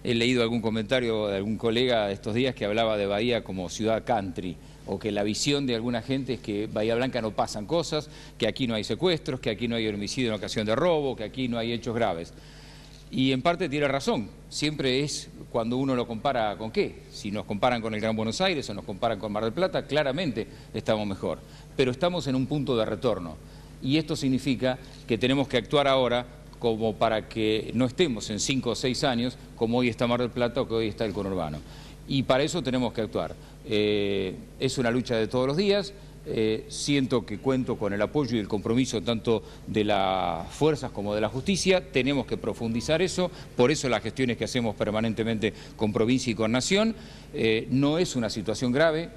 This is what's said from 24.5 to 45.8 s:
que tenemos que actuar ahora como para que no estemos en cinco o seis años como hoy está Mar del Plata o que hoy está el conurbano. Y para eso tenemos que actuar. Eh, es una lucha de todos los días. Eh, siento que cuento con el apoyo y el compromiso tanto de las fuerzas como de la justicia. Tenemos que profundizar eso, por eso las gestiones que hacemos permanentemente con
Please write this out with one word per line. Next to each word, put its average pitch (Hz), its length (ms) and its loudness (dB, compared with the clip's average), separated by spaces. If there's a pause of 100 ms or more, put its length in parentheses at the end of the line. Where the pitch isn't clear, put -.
que 117 120 2
tenemos 127 320 2
que 127 80 2
actuar 135 320 4
ahora 123 360 4 (320)
como 113 360 0
para 110 340 2
que 110 460 0
no 123 120 4
estemos 123 440 0
en 107 100 -2
cinco 127 300 0
o 107 60 0
seis 127 280 -2
años 127 340 0 (200)
como 117 220 2
hoy 123 100 4
está 117 180 0
Mar 120 140 2
del 120 80 0
Plata 120 320 0
o 113 80 0
que 110 40 -2
hoy 113 140 2
está 101 160 -4
el 107 80 0
conurbano. 90 480 -2 (480)
Y 139 160 0
para 135 200 4
eso 156 200 -2
tenemos 123 300 0
que 117 80 -2
actuar. 98 340 -2 (300)
Eh, 104 680 2 (220)
es 131 200 0
una 120 120 2
lucha 120 280 0
de 110 100 2
todos 127 200 0
los 139 100 0
días. 202 340 2 (340)
Eh, 110 440 0
siento 131 560 0
que 104 140 -8
cuento 127 360 0
con 101 160 -2
el 101 100 0
apoyo 117 360 2
y - 20 4
el 98 80 -2
compromiso 113 540 0
tanto 113 420 2 (240)
de 104 160 2
las 95 680 2
fuerzas 143 380 0
como 104 220 -4
de 107 60 0
la 107 80 0
justicia. 180 640 0
Tenemos 131 340 2
que 107 120 -4
profundizar 117 640 0
eso, 180 280 0 (280)
por 123 120 8
eso 143 200 2
las 110 120 4
gestiones 113 360 0
que 113 80 -2
hacemos 113 320 0
permanentemente 110 760 0 (240)
con 107 160 0